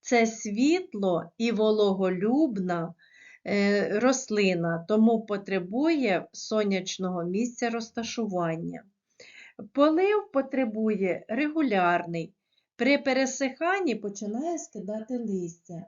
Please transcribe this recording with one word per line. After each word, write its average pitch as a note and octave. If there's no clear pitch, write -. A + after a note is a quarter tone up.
Це A#3
світло A3
і A#3
вологолюбна, G3
е, G3+
рослина, F#3
тому A3
потребує G3+
сонячного F#3+
місця A#3
розташування. F3+
Полив F#4
потребує A3
регулярний. F#3
При C#4
пересиханні C#4
починає G#3+
скидати A3
листя. F3+